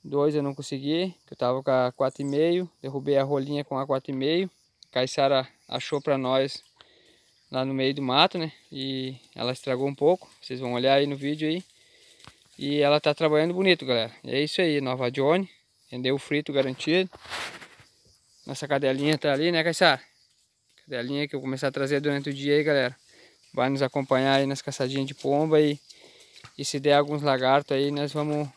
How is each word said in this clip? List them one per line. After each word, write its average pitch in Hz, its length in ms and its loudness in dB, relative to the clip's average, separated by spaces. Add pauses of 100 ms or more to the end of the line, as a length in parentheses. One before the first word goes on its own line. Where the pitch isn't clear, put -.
dois 143 300 0
eu 147 80 0
não 139 140 -4
consegui, 147 580 -4 (140)
que - 60 -18
eu - 40 -18
tava 127 240 -2
com 139 80 -4
a 127 220 2
quatro 135 320 -4
e - 20 -6
meio, 170 420 0 (140)
derrubei 139 340 -2
a 135 60 6
rolinha 143 420 -2
com 135 140 -6
a 139 80 -2
quatro 139 260 -2
e 135 40 -4
meio. 165 340 0 (420)
Caiçara 131 560 0 (200)
achou 135 340 -6
pra 139 160 0
nós 135 460 0 (880)
lá 131 120 -2
no 135 120 -4
meio 135 180 0
do 143 80 -6
mato, 143 380 2
né? 160 120 -6 (200)
E 135 440 -8 (200)
ela 120 160 -4
estragou 131 360 -4
um 143 60 -4
pouco, 165 340 2 (140)
vocês 127 180 -10
vão 123 140 -4
olhar 131 220 4
aí 143 100 4
no 143 100 -4
vídeo 151 320 -4
aí. 175 160 -4 (920)
E 143 220 -2
ela 147 200 6
tá 147 140 2
trabalhando 156 400 2
bonito, 180 320 2
galera. 113 260 0 (120)
E 123 80 -8
é 135 100 0
isso 151 200 -2
aí, 151 200 2
nova 127 300 -2
Johnny, 156 360 2 (440)
rendeu 131 240 0
o 135 40 -6
frito 147 320 -4
garantido. 139 560 0 (1400)
Nossa 139 200 -10
cadelinha 143 480 2
tá 143 160 0
ali, 156 200 0
né, 160 120 0
Caiçara? 165 380 2 (840)
Cadelinha 139 440 -4
que - 40 -10
eu 143 60 -6
vou 135 80 -8
começar 131 220 -2
a - 20 -2
trazer 139 300 -2
durante 143 280 -2
o 139 40 -6
dia 143 220 0
aí, 151 80 4
galera. 135 300 2 (600)
Vai 131 160 0
nos 139 120 -2
acompanhar 135 540 2
aí 139 100 4
nas 135 160 -4
caçadinhas 135 460 -4
de 139 60 -12
pomba 151 480 2
e, 147 180 2 (800)
e 143 80 -8
se - 120 -4
der 143 180 4
alguns 147 260 0
lagartos 135 540 2
aí, 139 140 0
nós 143 220 -4
vamos 147 460 -4